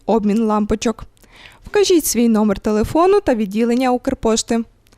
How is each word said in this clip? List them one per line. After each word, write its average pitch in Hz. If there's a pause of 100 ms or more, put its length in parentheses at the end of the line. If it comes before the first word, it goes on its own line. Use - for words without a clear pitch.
обмін 208
лампочок. 214 (600)
Вкажіть 381
свій 233
номер 214
телефону 311
та 294
відділення 233
Укрпошти. 233 (340)